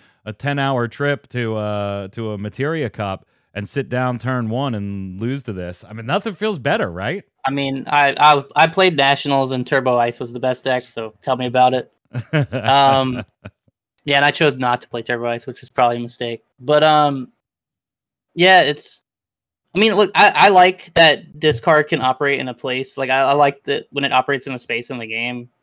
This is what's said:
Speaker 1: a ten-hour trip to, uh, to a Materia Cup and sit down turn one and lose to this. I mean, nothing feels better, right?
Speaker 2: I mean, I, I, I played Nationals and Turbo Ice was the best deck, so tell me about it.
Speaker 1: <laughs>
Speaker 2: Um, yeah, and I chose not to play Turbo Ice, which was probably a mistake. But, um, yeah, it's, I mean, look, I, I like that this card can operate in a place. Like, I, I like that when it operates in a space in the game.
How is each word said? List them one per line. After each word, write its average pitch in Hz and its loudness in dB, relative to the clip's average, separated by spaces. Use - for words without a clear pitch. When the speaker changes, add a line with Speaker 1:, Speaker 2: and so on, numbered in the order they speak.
Speaker 1:
a 110 -12
ten-hour 139 -4
trip 143 -6
to, 117 -6
uh, 101 -6
to 110 -10
a 104 -8
Materia 131 -6
Cup 98 -8
and 104 -8
sit 139 -6
down 127 -4
turn 120 -4
one 127 -4
and 98 -8
lose 127 -6
to 110 -10
this. 90 -12
I 95 -20
mean, 110 -14
nothing 180 -4
feels 202 -6
better, 139 -2
right? 104 -8
Speaker 2:
I 135 -4
mean, 135 -4
I, 143 2
I, 143 4
I 156 4
played 175 2
Nationals 139 0
and 127 -2
Turbo 127 0
Ice 120 0
was 120 -10
the 123 -12
best 127 -4
deck, 127 -2
so 113 -12
tell 135 -2
me 127 -4
about 127 2
it. 123 -6
Speaker 1:
<laughs> 127 -12
Speaker 2:
Um, 131 2
yeah, 143 0
and 139 4
I 147 4
chose 143 2
not 123 -2
to - -20
play 117 -10
Turbo 120 -4
Ice, 117 -6
which 127 -14
was 127 -20
probably 120 2
a 120 -6
mistake. 120 -10
But, 147 2
um, 147 2
yeah, 180 6
it's, 143 -2
I 170 -4
mean, 214 4
look, 196 2
I, 196 6
I 160 6
like 180 4
that 160 4
this 151 0
card 151 2
can 147 -2
operate 131 0
in 131 -6
a 123 -8
place. 131 -6
Like, 135 -4
I, 131 2
I 135 2
like 143 2
that 139 -4
when 139 -6
it 131 -4
operates 131 0
in 135 -10
a 123 -10
space 120 -8
in 131 -10
the 113 -12
game. 120 -8